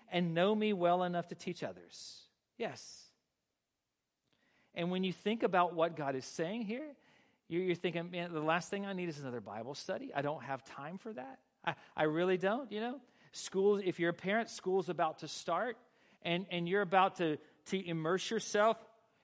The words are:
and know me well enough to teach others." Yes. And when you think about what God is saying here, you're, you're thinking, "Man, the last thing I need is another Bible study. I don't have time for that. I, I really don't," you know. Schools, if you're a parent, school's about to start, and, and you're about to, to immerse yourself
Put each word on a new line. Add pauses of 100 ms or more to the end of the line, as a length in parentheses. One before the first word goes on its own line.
(120)
and
know
me
well
enough
to
teach
others." (360)
Yes. (1700)
And
when
you
think
about
what
God
is
saying
here, (540)
you're,
you're
thinking,
"Man,
the
last
thing
I
need
is
another
Bible
study.
I
don't
have
time
for
that. (260)
I, (220)
I
really
don't,"
you
know. (320)
Schools,
if
you're
a
parent,
school's
about
to
start, (440)
and,
and
you're
about
to, (300)
to
immerse
yourself (460)